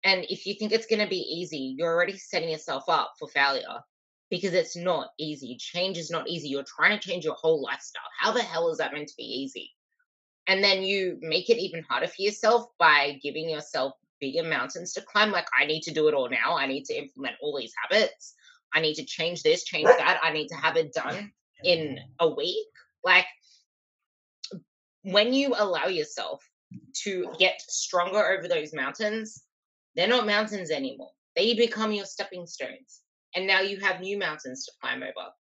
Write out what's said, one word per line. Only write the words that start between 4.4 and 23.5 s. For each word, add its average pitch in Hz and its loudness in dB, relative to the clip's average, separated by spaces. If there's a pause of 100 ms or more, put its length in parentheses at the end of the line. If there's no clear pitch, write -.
it's 175 2
not 170 -2 (100)
easy. 135 -8
Change 185 -4
is 160 -8
not 165 -4
easy. 151 -6
You're 139 -4
trying 190 2
to 190 -10
change 175 -6
your 156 -2
whole 160 2
lifestyle. - -8 (160)
How 214 0
the 233 2
hell 165 -2
is 151 -6
that 135 -2
meant 147 -8
to - -20
be 120 -14
easy? 127 -8 (760)
And 190 4
then 196 4
you 190 0
make 165 -2
it 226 6
even 165 -6
harder 127 0
for - -8
yourself 214 4 (120)
by 143 6
giving 156 -6
yourself 151 -2 (260)
bigger 143 -2
mountains 151 -4
to 190 -6
climb. 208 4
Like, 175 0 (120)
"I 143 6
need 156 0
to 165 -6
do 151 4
it 143 4
all 131 2
now. 127 2
I 139 0
need 135 -4
to 151 -4
implement 135 -10
all 147 -4
these 117 -8 (100)
habits. - 0 (400)
I 156 6
need 156 0
to 156 -8
change 170 -4
this, 160 4
change 156 0
that. 160 6
I 160 2
need 151 -4
to 165 -12
have 156 0
it 156 0
done 165 -6 (300)
in 160 0 (180)
a 170 6
week." 254 -2 (360)
Like, 180 6 (1800)